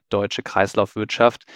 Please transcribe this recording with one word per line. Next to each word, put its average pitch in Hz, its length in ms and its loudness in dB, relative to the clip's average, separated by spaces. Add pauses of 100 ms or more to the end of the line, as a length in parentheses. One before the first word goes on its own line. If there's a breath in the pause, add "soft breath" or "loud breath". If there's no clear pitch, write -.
(100)
deutsche 101 340 0
Kreislaufwirtschaft. 107 1000 0 (120)